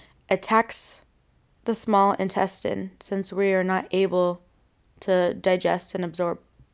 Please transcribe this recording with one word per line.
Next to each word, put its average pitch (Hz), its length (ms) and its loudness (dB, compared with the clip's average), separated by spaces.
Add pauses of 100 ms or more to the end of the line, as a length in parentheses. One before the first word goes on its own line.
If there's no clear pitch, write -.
(300)
attacks - 720 0 (640)
the 226 100 -2
small 202 380 4
intestine 190 880 -4
since 196 320 -6
we 196 220 2
are 185 100 2
not 185 280 -2
able 180 500 2 (580)
to 180 360 2
digest 180 600 0
and 180 80 -4
absorb 170 360 -4 (340)